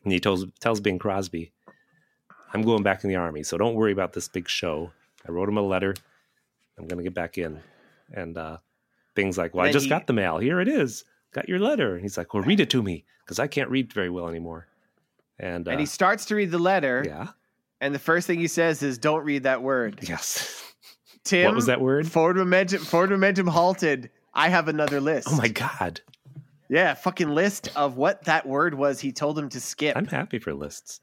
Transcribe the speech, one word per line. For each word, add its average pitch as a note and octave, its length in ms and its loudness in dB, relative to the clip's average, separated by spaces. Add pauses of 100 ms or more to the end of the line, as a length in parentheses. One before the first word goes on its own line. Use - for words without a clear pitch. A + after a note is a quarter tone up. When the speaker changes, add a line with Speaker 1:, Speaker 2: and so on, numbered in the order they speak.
Speaker 1:
And G2+ 120 -2
he F2 40 2
tells, F#2+ 280 0 (140)
tells A2+ 200 2
Bing G2 180 0
Crosby, F#2 540 -6 (1000)
"I'm A2+ 80 0
going A2 200 4
back G2 220 0
in G2 60 0
the F#2 60 0
army, D#2+ 260 -4
so E2+ 160 -6
don't A#2 160 2
worry A2 180 2
about F#2+ 220 -2
this - 140 -8
big F2+ 200 -6
show. E2 440 -4 (360)
I - 40 -12
wrote F2+ 180 -2
him G#2 80 0
a - 20 2
letter. G2 340 0 (840)
I'm E2 100 -14
gonna F2 140 -6
get F#2 100 -6
back E2+ 240 -6
in." D#2+ 240 -8 (540)
And, E2+ 240 -10
uh, D#2+ 180 -10 (580)
Bing's G2 220 0
like, E2+ 160 -2
"Well, F2+ 120 2
I - 20 6
Speaker 2:
And D3 80 4
then C#3+ 40 4
Speaker 1:
just C#3 60 2
Speaker 2:
he C3+ 60 -2
Speaker 1:
got D#3+ 160 0
the C3 80 2
mail. F2+ 240 2
Here D3 200 0
it F#3+ 100 2
is. E3 360 -2 (280)
Got - 180 -8
your F#3 80 0
letter." G3+ 340 2
And F2 80 -6
he's G2 160 -6
like, E2+ 160 -8
"Well, G2+ 100 0
read F3+ 180 4
it C#3 100 2
to B2 120 2
me, F#2 220 -4 (220)
'cause - 120 -8
I C#3 80 0
can't C#3 220 -2
read B2+ 240 -2
very F#2 160 -2
well F2 220 -6
anymore." E2 380 -10 (720)
And, F2 300 -6
uh, - 40 -2
Speaker 2:
And D3+ 80 -2
he D3+ 60 0
starts G3 400 2
to G#3+ 80 -2
read G3+ 160 2
the F3 80 0
letter. D#3 480 2
Speaker 1:
Yeah. D#2+ 200 -8 (520)
Speaker 2:
And C#3 160 -2
the C#3 40 -4
first E3+ 280 2
thing E3+ 140 0
he E3+ 80 0
says D#3+ 340 2
is, C3 140 -2
"Don't D3+ 300 0
read C#3+ 160 0
that C3 200 2
word." B2 380 0
Speaker 1:
Yes. - 720 -8 (520)
Speaker 2:
Tim, F3+ 240 4
Speaker 1:
What G#3+ 80 2
was A#2+ 100 2
that B2+ 160 2
word? C#3+ 280 2
Speaker 2:
forward E3+ 280 4
momentum, F#3 460 2
forward F3+ 260 4
momentum F#3+ 380 4
halted. E3+ 600 2 (280)
I D#3 120 4
have F3 180 4
another D3+ 340 0
list. C#3+ 300 0
Speaker 1:
Oh, D3+ 60 4
my A#2+ 100 2
God. G2+ 540 -4 (680)
Speaker 2:
Yeah, D#3 260 4
fucking F3+ 340 -2
list F#3 480 0
of C#3 200 0
what E3+ 280 0
that D#3+ 240 2
word D3 260 0
was C#3+ 240 0
he C3+ 140 -6
told D3+ 260 -2
him D3 120 -6
to B2 100 -10
skip. - 360 -2
Speaker 1:
I'm - 120 -2
happy C3 320 -4
for D2+ 120 -6
lists. - 500 -12